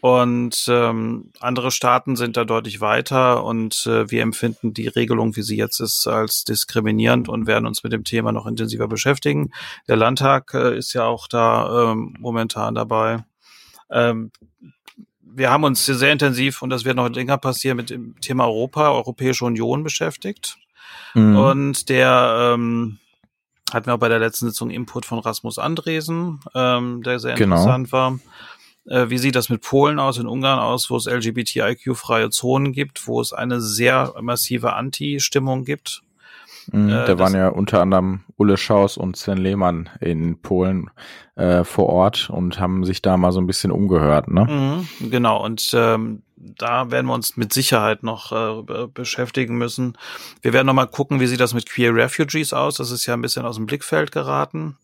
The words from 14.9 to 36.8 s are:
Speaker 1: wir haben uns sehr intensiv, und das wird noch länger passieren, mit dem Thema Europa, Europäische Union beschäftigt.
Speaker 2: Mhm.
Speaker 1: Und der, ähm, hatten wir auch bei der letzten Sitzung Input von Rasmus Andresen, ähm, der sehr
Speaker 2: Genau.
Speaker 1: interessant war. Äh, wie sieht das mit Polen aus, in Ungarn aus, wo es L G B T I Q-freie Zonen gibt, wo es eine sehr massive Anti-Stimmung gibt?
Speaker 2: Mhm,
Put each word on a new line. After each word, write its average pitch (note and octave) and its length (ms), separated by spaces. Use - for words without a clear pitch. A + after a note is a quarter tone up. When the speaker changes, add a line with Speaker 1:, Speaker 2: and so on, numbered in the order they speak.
Speaker 1:
wir C3 140
haben D3 140
uns C3+ 220
sehr C3+ 260
intensiv, C3+ 480
und C3 80
das B2 160
wird B2+ 120
noch B2 120
länger B2+ 300
passieren, C3 400
mit A#2+ 100
dem A#2 320
Thema B2+ 240
Europa, B2+ 460
Europäische B2+ 560
Union A#2+ 360
beschäftigt. D#3+ 760
Speaker 2:
Mhm. G#2+ 220
Speaker 1:
Und C3+ 520
der, B2 680
ähm, A#2 440
hatten A2+ 140
wir B2 80
auch A2+ 40
bei A#2 120
der A2+ 100
letzten A2+ 260
Sitzung A#2 240
Input A#2 360
von A#2 120
Rasmus A2 400
Andresen, D#3+ 800
ähm, B2 480
der B2 160
sehr A#2+ 160
Speaker 2:
Genau. G2 220
Speaker 1:
interessant B2 340
war. C3 280
Äh, B2 220
wie B2 100
sieht B2+ 160
das B2 140
mit A#2 140
Polen D3 360
aus, C3+ 200
in A#2 100
Ungarn C3 320
aus, A#2 300
wo B2 60
es A2+ 100
L B2 120
G A2+ 140
B A#2+ 100
T A#2 180
I A2 140
Q-freie A2+ 560
Zonen C3 420
gibt, C#3 360
wo A#2+ 120
es - 120
eine B2 280
sehr A#2+ 600
massive A#2+ 540
Anti-Stimmung C3+ 880
gibt? - 380
Speaker 2:
Mhm, G#2 180